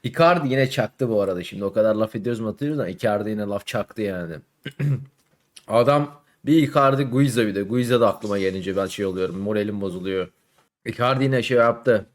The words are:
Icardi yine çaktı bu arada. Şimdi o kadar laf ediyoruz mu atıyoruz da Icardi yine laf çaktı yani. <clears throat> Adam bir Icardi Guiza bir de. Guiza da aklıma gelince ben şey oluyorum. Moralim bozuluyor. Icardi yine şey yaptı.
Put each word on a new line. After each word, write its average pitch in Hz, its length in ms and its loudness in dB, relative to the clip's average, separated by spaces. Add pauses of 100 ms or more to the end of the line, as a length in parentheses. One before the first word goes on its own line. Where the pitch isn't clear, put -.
Icardi 165 460 2
yine 131 200 2
çaktı 117 400 -2
bu 107 120 2
arada. 90 220 -2
Şimdi 98 220 -8
o 98 80 -4
kadar 107 220 2
laf 107 200 -2
ediyoruz 113 240 -4
mu 110 100 -4
atıyoruz 147 280 -6
da 98 120 -4
Icardi 104 400 -2
yine 107 120 -4
laf 101 260 -6
çaktı 110 340 -6
yani. 87 340 -6 (300)
<clears throat> 147 220 -6 (800)
Adam 143 540 2 (240)
bir 151 240 4
Icardi 139 340 4
Guiza 120 440 2
bir 95 80 -4
de. 98 60 0
Guiza 120 400 0
da 113 60 6
aklıma 101 320 -2
gelince 95 380 -2
ben 98 100 0
şey 98 180 -6
oluyorum. 92 340 -4
Moralim 104 420 -2
bozuluyor. 92 460 -4 (580)
Icardi 127 380 0
yine 131 200 0
şey 120 140 0
yaptı. 117 580 2